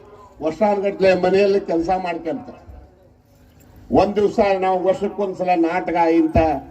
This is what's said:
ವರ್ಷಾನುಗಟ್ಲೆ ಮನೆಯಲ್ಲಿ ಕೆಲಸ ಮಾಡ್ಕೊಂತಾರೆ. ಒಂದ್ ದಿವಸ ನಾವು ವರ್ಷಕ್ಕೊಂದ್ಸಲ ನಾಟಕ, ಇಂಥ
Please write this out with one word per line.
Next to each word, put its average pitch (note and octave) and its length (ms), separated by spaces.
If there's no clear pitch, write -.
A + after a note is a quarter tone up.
ವರ್ಷಾನುಗಟ್ಲೆ G3 680
ಮನೆಯಲ್ಲಿ G3 360
ಕೆಲಸ E3 180
ಮಾಡ್ಕೊಂತಾರೆ. E3 580
ಒಂದ್ G3+ 160
ದಿವಸ G#3 220
ನಾವು F#3+ 120
ವರ್ಷಕ್ಕೊಂದ್ಸಲ F#3+ 680
ನಾಟಕ, E3+ 400
ಇಂಥ D#3+ 160